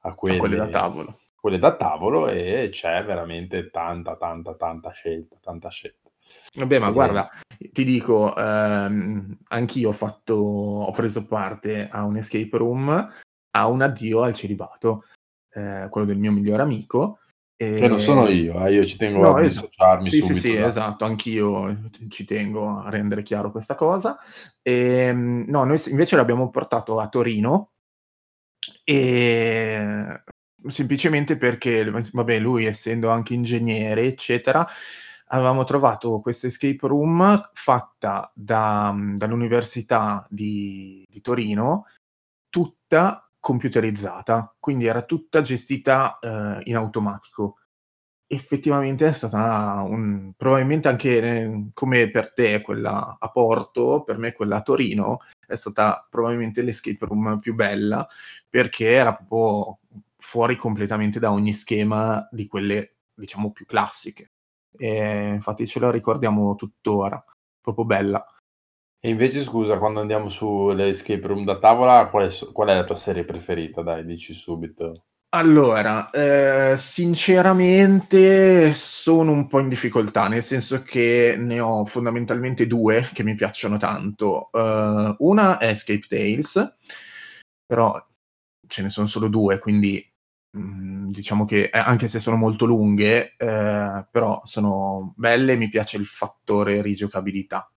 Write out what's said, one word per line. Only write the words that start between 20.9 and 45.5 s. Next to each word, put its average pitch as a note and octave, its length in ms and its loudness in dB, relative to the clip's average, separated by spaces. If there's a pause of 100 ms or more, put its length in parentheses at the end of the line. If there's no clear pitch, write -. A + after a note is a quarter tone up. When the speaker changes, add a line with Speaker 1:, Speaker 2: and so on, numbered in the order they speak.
Speaker 2:
anch'io G#2+ 840 -2 (180)
ci G2+ 160 -12
tengo G#2 540 -4
a G2 100 -12
rendere G#2 340 -2
chiaro G#2 280 -6
questa G#2+ 240 -8
cosa. F#3+ 420 0 (460)
Ehm, B2 840 2
no, C#3 160 2
noi C3+ 120 2
s-, D#3 120 -4
invece D#3+ 280 2
l'abbiamo B2 320 2
portato A2 520 -2
a G#2+ 80 -6
Torino, A#2+ 640 0 (1120)
e A2+ 1400 0 (440)
semplicemente D3 680 0
perché, A#2 540 0
vabbè, A2+ 480 -2
lui A#2 280 0
essendo A2+ 440 -2
anche A2+ 240 0
ingegnere, A2+ 680 -2
eccetera, C3 600 0 (680)
avevamo B2+ 320 2
trovato A#2+ 560 0
questa A#2+ 260 -6
escape C#3 400 -4
room E3+ 680 2
fatta - 840 -2
da, G#2 600 0 (220)
dall'Università A2+ 1120 -2
di, G2 800 -10
di - 120 -20
Torino, B2 640 -2 (600)
tutta - 800 0 (100)
computerizzata, A2 1200 -2
quindi C3 260 -2
era A2+ 160 0
tutta D#3+ 400 -2
gestita, C3+ 800 -2